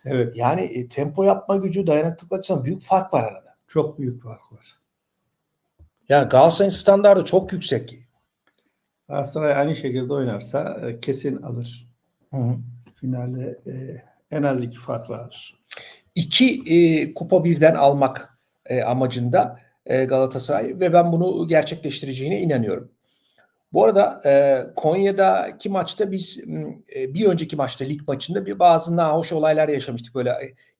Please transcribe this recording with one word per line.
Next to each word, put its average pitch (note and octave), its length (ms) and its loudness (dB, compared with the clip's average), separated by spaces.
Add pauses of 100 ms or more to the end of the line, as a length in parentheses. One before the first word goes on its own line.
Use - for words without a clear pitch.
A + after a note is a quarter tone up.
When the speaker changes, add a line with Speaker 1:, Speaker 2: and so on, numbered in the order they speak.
Speaker 1:
Evet. A#2+ 320 -2
Speaker 2:
Yani, C#3 240 0
e, B2 280 -6
tempo D3+ 340 -4
yapma G3 340 2
gücü, F#3+ 300 -4
dayanıklılık D#3+ 460 -2
açısından F#3+ 320 -4
büyük - 160 -6
fark F#3+ 320 0
var B2+ 100 2
arada. - 320 -12 (120)
Speaker 1:
Çok D3+ 320 -2
büyük B2 240 -8
fark A#2 300 -20
var. - 140 -20 (1400)
Speaker 2:
Yani C#3 200 4
Galatasaray'ın E3 460 6
standardı G3 500 6
çok F#3+ 280 0
yüksek. - 460 -6 (1080)
Speaker 1:
Galatasaray C#3+ 460 -2
aynı D3 220 0
şekilde C3 380 -6
oynarsa, C3 720 -6
e, A#2 120 -10
kesin C3 420 -6
alır. A#2+ 480 -12 (420)
Speaker 2:
Hı C#3 60 -8
hı. B2 180 -2 (400)
Speaker 1:
Finalde, B2+ 720 -8
e, C3 60 -10 (640)
en C#3+ 60 -2
az C3 200 0
iki A#2+ 160 -12
farkla A#2 440 -10
alır. - 340 -20 (580)
Speaker 2:
İki, F3 500 2
e, E3 480 4
kupa E3+ 300 2
birden D#3+ 320 6
almak, C#3 640 2 (260)
e, B2+ 180 -2
amacında, B2 760 0 (260)
e, C3 200 0
Galatasaray C3 720 -2
ve F3+ 140 2
ben E3+ 180 6
bunu E3+ 360 0
gerçekleştireceğine D3+ 960 -2
inanıyorum. A#2 500 -2 (800)
Bu G3+ 120 4
arada, G3+ 400 2
e, C#3 380 4 (120)
Konya'daki F#3+ 960 0
maçta F#3+ 420 -4
biz, - 360 -10
m, D#3 300 -10 (180)
e, C3+ 180 -6
bir G#3 120 0
önceki E3 300 0
maçta C#3 300 -4
lig D3 220 -6
maçında E3 380 -6
bir G3 140 -6
bazı E3+ 360 4
nahoş E3 380 0
olaylar D#3 360 2
yaşamıştık. C3+ 460 -6
Böyle, B2 140 -2
e, - 240 -6 (260)